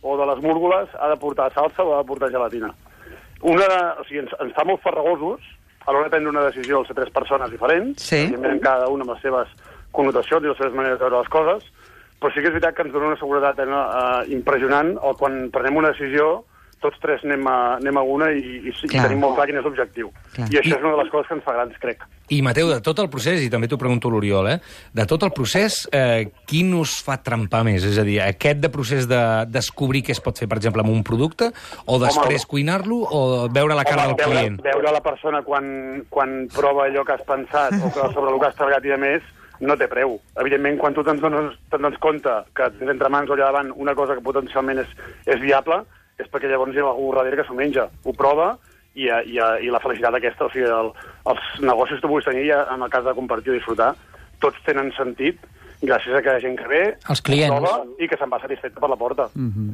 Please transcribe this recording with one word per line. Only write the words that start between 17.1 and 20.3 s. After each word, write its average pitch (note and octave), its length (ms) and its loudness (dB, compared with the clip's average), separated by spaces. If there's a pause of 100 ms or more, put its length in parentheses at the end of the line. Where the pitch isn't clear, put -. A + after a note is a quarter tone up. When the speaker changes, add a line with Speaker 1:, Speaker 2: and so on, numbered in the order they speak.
Speaker 1:
anem C#3 240 -2
a, B2 300 2
anem C#3 200 -2
a C#3 60 2
una C#3+ 300 0
i, C#3+ 100 0
i, B2+ 280 -10
i D3+ 200 -8
Speaker 2:
Clar. C3 160 2
Speaker 1:
tenim B2 140 0
molt C3+ 160 2
clar C#3+ 100 2
quin C#3+ 120 -4
és B2+ 40 -4
l'objectiu. B2+ 460 -4 (260)